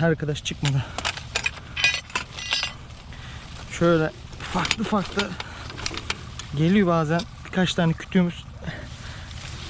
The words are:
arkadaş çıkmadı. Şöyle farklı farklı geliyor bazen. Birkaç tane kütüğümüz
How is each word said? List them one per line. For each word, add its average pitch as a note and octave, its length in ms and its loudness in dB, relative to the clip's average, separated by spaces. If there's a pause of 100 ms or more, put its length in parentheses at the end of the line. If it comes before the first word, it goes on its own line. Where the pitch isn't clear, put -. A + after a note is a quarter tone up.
arkadaş D3+ 380 2
çıkmadı. C#3 420 2 (2750)
Şöyle E3 400 4 (420)
farklı F3+ 300 2
farklı G3 460 2 (1300)
geliyor F3+ 300 6
bazen. E3 340 4 (240)
Birkaç - 280 2
tane E3 200 4
kütüğümüz - 500 2 (1300)